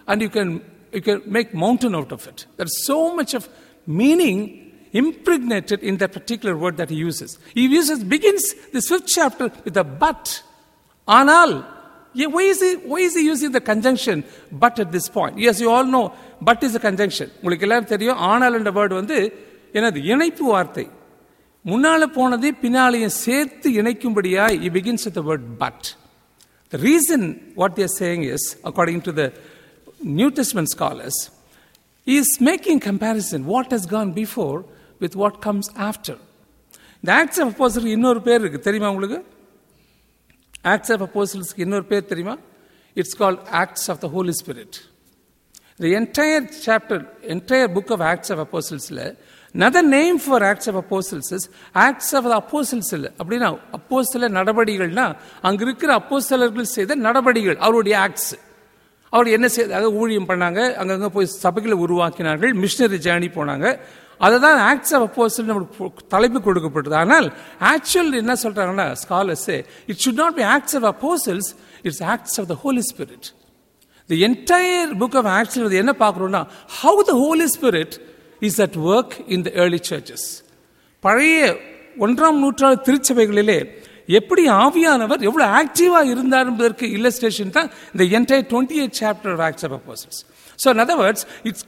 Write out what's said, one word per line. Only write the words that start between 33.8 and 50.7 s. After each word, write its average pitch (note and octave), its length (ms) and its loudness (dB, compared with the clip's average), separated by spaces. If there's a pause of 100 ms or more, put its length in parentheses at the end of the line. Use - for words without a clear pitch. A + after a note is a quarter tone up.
gone G#3+ 160 -2 (120)
before E3 360 -6 (440)
with F3 180 -6
what G3+ 120 0 (140)
comes G3+ 200 -4 (220)
after. E3 260 -10 (880)
The F3+ 180 2
Acts E4 220 -2
of C4 120 0
Apostles A#3+ 400 0
இன்னொரு A#3 320 2
பேர் A#3 160 4
இருக்கு, D3 240 -4
தெரியுமா G#3 260 -2
உங்களுக்கு? G3 260 -6 (1500)
Acts G#3+ 220 -2
of G3 140 -2
Apostles G3 400 -4 (140)
இன்னொரு G3 280 -4
பேர் G3+ 200 -2
தெரியுமா? F#3 240 -8 (640)
It's F3+ 220 -6
called F#3+ 180 2 (240)
Acts - 300 -10
of D#3 100 -14
the D#3+ 120 -6
Holy F3+ 260 -4
Spirit. A#2 320 -16 (1120)
The E3 60 2 (100)
entire D4 420 0 (240)
chapter, A3 300 0 (400)
entire B3+ 400 2
book G3 180 -4
of F3 60 -2 (100)
Acts F3 220 -6
of D#3 120 -6
Apostles-ல, - 560 -10 (560)
another B3+ 260 4 (140)
name E4+ 180 4 (100)
for C4+ 120 2 (140)
Acts G3+ 200 -4